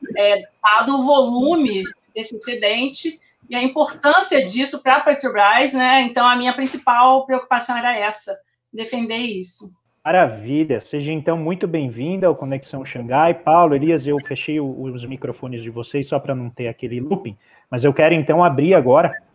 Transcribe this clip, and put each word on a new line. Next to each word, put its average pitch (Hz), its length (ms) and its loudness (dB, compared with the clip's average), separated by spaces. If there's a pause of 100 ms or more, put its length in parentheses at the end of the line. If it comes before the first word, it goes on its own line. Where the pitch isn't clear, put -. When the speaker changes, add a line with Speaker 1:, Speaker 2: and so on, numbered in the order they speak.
(160)
Speaker 1:
É, 202 320 2 (140)
dado 226 360 4
o 254 40 0
volume 254 800 2 (320)
desse 220 200 -8
excedente 240 880 -4 (300)
e 240 40 -8
a 247 80 -4
importância 294 800 2
disso 254 380 -4
pra 269 180 4
Petrobras, 262 760 2
né? 254 260 4
Então, 240 260 0
a 247 80 6
minha 247 200 -2
principal 262 720 2
preocupação 254 500 -2
era 240 180 -2
essa, 208 440 -6 (340)
defender 226 460 -6
isso. 202 580 -10 (280)
Speaker 2:
Maravilha! 143 760 0
Seja, 147 320 -8
então, 160 240 -2
muito 165 300 -4
bem-vinda 160 600 -4
ao 160 80 2
Conexão 135 500 -10
Xangai. 127 500 0
Paulo, 165 400 4
Elias, 143 320 0
eu 147 140 0
fechei 151 380 -6
o, 131 240 -6
os 123 220 -10
microfones 127 580 -10
de 113 60 -12
vocês 120 380 -8
só 143 120 -2
pra 135 160 -6
não 123 140 -8
ter 120 200 -8
aquele 120 300 -10
looping, 127 380 -6 (340)
mas 123 140 -2
eu 143 80 4
quero, 160 220 4
então, 160 280 2
abrir 160 320 4
agora, 143 380 4 (220)